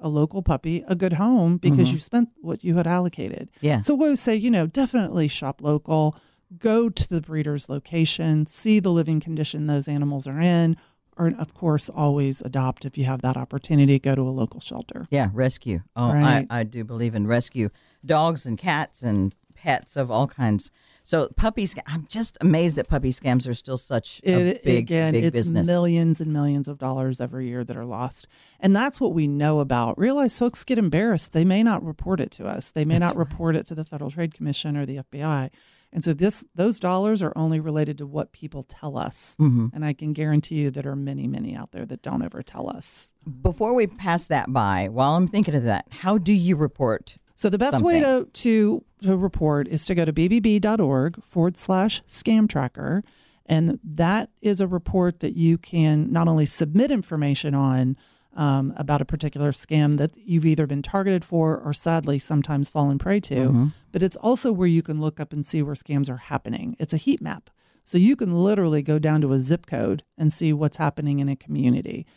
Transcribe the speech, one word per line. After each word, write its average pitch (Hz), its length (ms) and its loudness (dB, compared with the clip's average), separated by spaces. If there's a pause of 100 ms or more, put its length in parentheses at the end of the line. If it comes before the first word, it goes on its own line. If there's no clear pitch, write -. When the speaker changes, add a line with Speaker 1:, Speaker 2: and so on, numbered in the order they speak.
Speaker 1:
a 165 80 -6
local 151 340 0
puppy, 160 460 -2
a 185 80 0
good 175 180 0
home 180 420 2
because 143 220 4
Speaker 2:
Mm-hmm. 127 160 4
Speaker 1:
you've 156 80 -6
spent 233 260 0 (120)
what 170 240 -8
you 170 120 2
had 175 100 2
allocated. 180 600 -4 (120)
Speaker 2:
Yeah. 147 200 2
Speaker 1:
So 285 140 2
we 285 120 2
always 285 140 2
say, 226 140 2
you 220 160 0
know, 175 160 4
definitely 190 600 0
shop 139 340 -8
local, 151 540 0 (420)
go 226 300 2
to - 200 -2
the 165 120 -2
breeder's 151 480 -4
location, 156 800 0
see 214 340 2
the 185 100 2
living 160 300 2
condition 151 480 -4
those 143 200 0
animals 143 380 -2
are 139 140 -6
in, 170 360 4 (400)
or, 170 120 0 (100)
of - 160 -8
course, 151 340 0
always 143 520 0
adopt 127 440 -4
if 135 140 -8
you 135 60 0
have 131 180 -2
that 127 140 0
opportunity, 139 640 2
go 135 160 0
to 135 60 0
a 131 80 -2
local 131 300 -4
shelter. - 520 -14
Speaker 2:
Yeah, 131 200 2
rescue. 117 480 -2 (140)
Oh, 120 180 0
Speaker 1:
Right. 139 380 4
Speaker 2:
I, 117 100 -4
I - 40 -2
do 117 180 -8
believe 117 320 -4
in 104 140 0
rescue. 117 400 0 (360)
Dogs 156 420 0
and 113 120 -4
cats 156 460 -4
and 101 280 0 (220)
pets - 420 -4
of 127 140 -2
all 120 160 2
kinds. 110 460 -2 (320)
So 160 320 0
puppy 214 300 0
sca-, - 200 -10
I'm 151 220 -8
just 226 320 -6
amazed 165 360 4
that - 120 -4
puppy 135 220 0
scams 127 380 0
are 120 60 -4
still 127 240 -8
such - 460 -6
a 190 80 4
Speaker 1:
It, 180 320 2
Speaker 2:
big, 120 140 4
Speaker 1:
again, 160 340 0
Speaker 2:
big 160 120 2
Speaker 1:
it's 165 100 2
Speaker 2:
business. 170 340 2
Speaker 1:
millions 170 520 2
and 156 120 -4
millions 143 340 0
of 143 120 -10
dollars 131 420 -4
every 127 260 -6
year 123 160 -6
that 120 140 -8
are 117 80 -10
lost. 120 420 -8 (320)
And 196 160 4
that's 254 260 -2
what 220 140 0
we 156 140 0
know 147 320 2
about. 120 380 0
Realize 269 400 0
folks - 260 -2
get 247 140 0
embarrassed. 190 540 0
They 165 120 2
may 190 180 4
not 220 220 2
report 165 360 -4
it - 120 -6
to - 160 -12
us. - 240 -6
They 151 120 -2
may 160 100 2
Speaker 2:
That's 170 60 4 (120)
Speaker 1:
not 175 40 -6
Speaker 2:
right. 160 120 0
Speaker 1:
report 160 260 -2
it - 120 -2
to 165 100 -12
the 156 80 -8
Federal 147 260 -10
Trade 160 240 -6
Commission 147 420 -6
or 143 80 -4
the 135 140 -8
F 131 120 -12
B 143 120 -10
I. 139 280 -2 (420)
And 151 100 -4
so 165 100 0
this, 180 320 0 (120)
those 202 240 0
dollars 190 420 0
are 156 140 -2
only 160 240 0
related 151 380 -2
to 143 80 -12
what 147 260 -8
people 147 320 -14
tell - 340 -12
us. - 400 -4
Speaker 2:
Mm-hmm. 123 340 4
Speaker 1:
And 151 120 -6
I 147 80 0
can 151 200 -6
guarantee 151 440 0
you 143 160 0
there 139 180 -8
are 139 60 -8
many, 139 320 -6
many - 260 -6
out - 160 -14
there - 160 -12
that - 160 -14
don't - 200 -6
ever - 200 -10
tell - 260 -12
us. - 440 -8 (300)
Speaker 2:
Before 208 320 2
we 233 120 4
pass 170 400 -2
that 127 260 0
by, 98 360 0
while 131 260 2
I'm 180 140 4
thinking 143 260 2
of 131 80 2
that, 113 280 0
how 202 280 0
do 180 140 2
you 180 240 4
report 135 600 -2 (200)
Speaker 1:
So 214 120 0
the 190 100 2
best 262 220 2
way 339 220 4
Speaker 2:
something? 262 300 0
Speaker 1:
to, - 100 -8
to, 220 640 0
to 190 80 4
report 151 520 0
is 156 180 -2
to 185 80 -2
go 170 100 2
to 156 80 0
B 160 140 2
B 226 140 2
B 208 180 4
dot 214 220 2
org 139 420 0
forward 170 340 0
slash 190 520 0
scam 220 400 2
tracker. 147 560 -4 (420)
And 160 380 2
that 170 460 0 (120)
is 202 180 0
a 190 60 2
report 180 540 -2
that - 160 -4
you 165 220 4
can 156 520 2
not 165 160 2
only 156 200 4
submit 180 440 2
information 151 640 -2
on, 131 420 2 (400)
um, 139 400 0
about 143 240 -2
a 135 40 -2
particular 147 480 -2
scam 147 460 0
that 147 180 -2
you've 165 280 0
either 156 220 4
been 143 160 -4
targeted 190 420 -2
for 160 320 0
or 147 160 -6
sadly 151 460 0
sometimes 143 500 0
fallen 143 300 0
prey 196 220 0
to, - 160 -6
Speaker 2:
Mm-hmm. 127 300 4 (260)
Speaker 1:
but 175 100 0
it's 190 140 0
also 240 340 0
where 185 160 0
you 165 160 4
can 151 180 -4
look 156 200 -4
up 147 120 -10
and 147 140 -6
see 156 160 0
where 143 140 -4
scams 139 340 -2
are 127 60 -8
happening. - 640 -8
It's 151 120 -4
a 160 40 -2
heat - 260 0
map. - 260 -12 (360)
So - 120 -4
you 233 200 6
can 185 180 -2
literally 175 480 2
go 151 160 0
down 156 220 2
to 135 140 2
a 135 40 2
zip 139 280 0
code 113 360 -4 (160)
and 156 140 2
see 156 200 0
what's 147 260 -2
happening 147 420 -2
in 139 80 0
a 139 80 -2
community. 135 720 -2 (100)